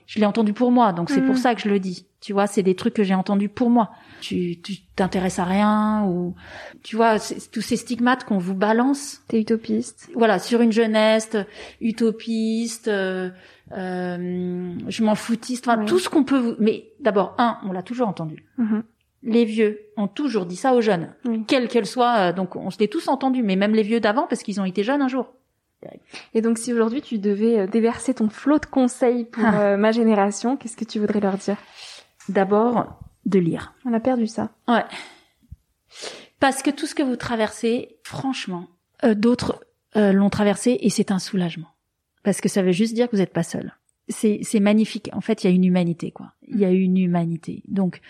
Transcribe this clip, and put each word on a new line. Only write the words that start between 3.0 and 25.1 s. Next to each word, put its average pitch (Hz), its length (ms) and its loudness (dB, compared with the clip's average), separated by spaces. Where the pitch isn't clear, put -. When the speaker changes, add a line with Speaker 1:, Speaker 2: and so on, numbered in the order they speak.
Speaker 1:
j'ai 190 120 2
entendus 202 320 0
pour 233 220 0
moi. 233 220 4
Tu, 175 420 -4
tu 190 200 -12
t'intéresses 185 420 -2
à 175 60 0
rien, 214 600 2
ou, 175 300 -2
tu 220 140 -8
vois, 226 200 4
c'est, - 320 -8
tous 220 120 -6
ces 226 160 -2
stigmates 247 480 0
qu'on 208 120 0
vous 185 180 -2
balance. 233 760 0
Speaker 2:
T'es 226 100 0
utopiste. 226 760 -4
Speaker 1:
Voilà, 220 220 4
sur 233 220 0
une 233 140 4
jeunesse, 220 640 2
utopiste, 226 1080 -2
euh, 185 400 -2
euh, 180 1000 -6
je 220 160 -2
m'en 214 120 4
foutiste, 233 520 -6
enfin, 226 120 2
Speaker 2:
Ouais. 214 60 -2
Speaker 1:
tout 349 140 4
ce - 100 -2
qu'on 294 160 4
peut 269 140 2
vous... 233 200 -2
Mais - 400 0
d'abord, 208 380 0
un, 233 260 0
on 190 80 -6
l'a 180 120 -6
toujours 240 260 -2
entendu. 160 360 -10
Speaker 2:
Mhm. 220 260 0
Speaker 1:
Les 233 220 4
vieux 214 340 0
ont 202 140 -2
toujours 220 360 -2
dit 180 120 -10
ça 262 160 2
aux 240 80 4
jeunes, 202 320 0
Speaker 2:
Oui. 226 240 -4
Speaker 1:
quel 254 220 2
qu'elle 233 160 0
soit, 240 320 2
euh, 175 160 2
donc 185 240 -6
on - 120 -8
se - 100 -12
l'est 214 120 2
tous 320 160 -4
entendu, 262 360 0
mais 196 120 0
même 202 200 2
les 220 80 4
vieux 220 180 0
d'avant, 226 260 0
parce - 160 -4
qu'ils 202 160 -6
ont 196 60 -2
été 185 180 -2
jeunes 277 180 0
un 262 60 0
jour. 254 260 -4